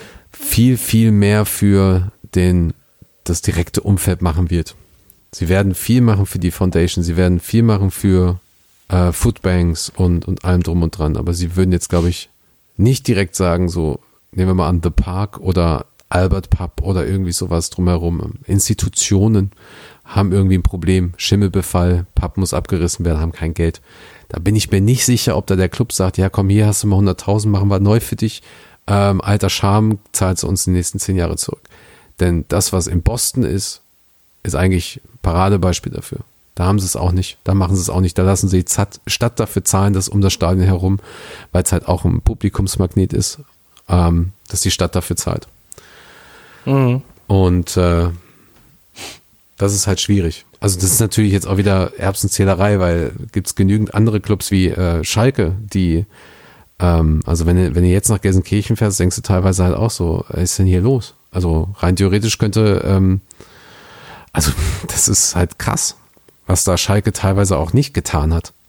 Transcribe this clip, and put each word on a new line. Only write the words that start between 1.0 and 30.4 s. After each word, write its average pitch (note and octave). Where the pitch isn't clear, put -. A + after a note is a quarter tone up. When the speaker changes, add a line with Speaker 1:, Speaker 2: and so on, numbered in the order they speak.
Speaker 1:
mehr G#2
für F#2+
den, F2+
das E2
direkte -
Umfeld F#2+
machen E2+
wird. E2+
Sie -
werden F#2+
viel A#2+
machen G2+
für -
die F2
Foundation, F2+
sie E2+
werden F2+
viel A2+
machen G2+
für, F2+
äh, F2+
Foodbanks F2+
und, F2
und -
allem F2+
drum E2+
und E2
dran, D#2
aber -
sie E2+
würden F#2
jetzt, F2
glaub E2+
ich, -
nicht B2+
direkt G2
sagen, F2
so, D#2+
nehmen F#2
wir F#2
mal E2+
an, F2
The F2
Park F#2
oder E2+
Albert F#2
Pub -
oder F#2
irgendwie F#2
sowas E2+
drumherum. E2+
Institutionen G2
haben G2
irgendwie F#2+
ein F2
Problem, F2+
Schimmelbefall, F2+
Pub -
muss F#2+
abgerissen F2
werden, D#2+
haben E2
kein D#2+
Geld. E2
Da -
bin G2
ich -
mir G2
nicht A#2+
sicher, A2+
ob -
da F#2+
der F#2
Club -
sagt, F#2
ja F#2+
komm, G2
hier G#2
hast G#2
du G#2+
mal G2
hunderttausend, G2+
machen G2
wir G2
neu G#2
für -
dich, -
ähm, G2+
alter G2+
Scham, G#2+
zahlst F#2